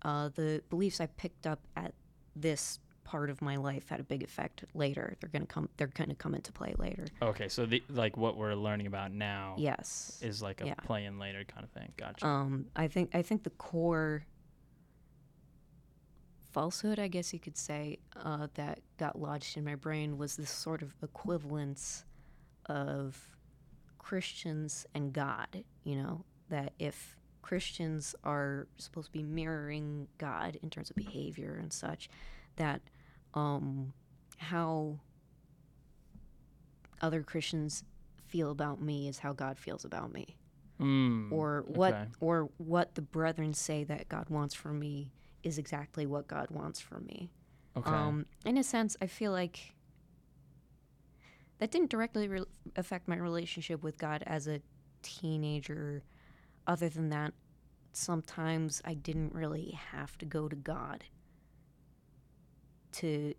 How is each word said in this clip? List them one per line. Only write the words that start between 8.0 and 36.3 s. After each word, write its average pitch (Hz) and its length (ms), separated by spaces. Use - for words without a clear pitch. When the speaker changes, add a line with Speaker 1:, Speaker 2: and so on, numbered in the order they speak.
Speaker 2:
what 110 200
we're 104 180
learning 104 320
about 98 260
now 98 460
Speaker 1:
Yes. - 640
Speaker 2:
is, 107 200
like, 98 180
a - 60
Speaker 1:
Yeah. 104 80
Speaker 2:
play 104 320
in 101 120
later 98 260
kind 101 200
of 104 60
thing. - 260
Gotcha. - 300
Speaker 1:
Um, 139 400
I 156 120
think, 175 260
I 175 80
think 214 200
the - 80
core 156 760
falsehood, 185 500
I 202 80
guess 175 240
you 170 80
could - 160
say, 147 420
uh, 151 400
that 147 260
got 156 240
lodged 147 360
in 151 80
my 147 100
brain 151 420
was 143 200
this 147 140
sort 160 320
of 143 200
equivalence 151 1000
of 139 680
Christians 156 960
and 143 180
God, 139 520
you 143 140
know, 160 280
that 139 280
if - 380
Christians 160 720
are 143 440
supposed - 300
to - 40
be 156 120
mirroring 151 840
God 151 460
in 160 80
terms - 200
of - 60
behavior 151 640
and 156 120
such, - 360
that, 143 240
um, 139 580
how 156 600